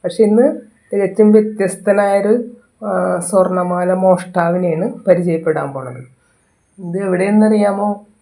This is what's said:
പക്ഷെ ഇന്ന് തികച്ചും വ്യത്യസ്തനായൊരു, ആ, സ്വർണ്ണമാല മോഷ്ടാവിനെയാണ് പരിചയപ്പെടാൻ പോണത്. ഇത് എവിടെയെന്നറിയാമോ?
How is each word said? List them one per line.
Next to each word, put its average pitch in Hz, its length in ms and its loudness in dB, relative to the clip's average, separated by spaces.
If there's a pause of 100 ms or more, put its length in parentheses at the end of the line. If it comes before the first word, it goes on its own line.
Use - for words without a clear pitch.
പക്ഷെ 185 200 0
ഇന്ന് 226 360 2 (340)
തികച്ചും 202 380 2
വ്യത്യസ്തനായൊരു, 208 1120 0 (420)
ആ, 185 340 -2
സ്വർണ്ണമാല 180 760 -2
മോഷ്ടാവിനെയാണ് 180 960 0 (160)
പരിചയപ്പെടാൻ 165 680 0
പോണത്. 127 280 -12 (800)
ഇത് 180 240 -8
എവിടെയെന്നറിയാമോ? 202 1000 0 (160)